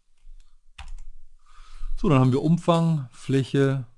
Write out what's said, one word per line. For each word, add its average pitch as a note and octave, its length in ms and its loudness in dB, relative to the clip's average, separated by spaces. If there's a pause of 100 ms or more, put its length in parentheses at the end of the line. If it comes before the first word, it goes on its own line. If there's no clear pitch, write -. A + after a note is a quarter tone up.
(2000)
So, - 120 0
dann C#3 120 6
haben B2+ 100 4
wir C3 120 0
Umfang, E3 680 2
Fläche, C3+ 880 -2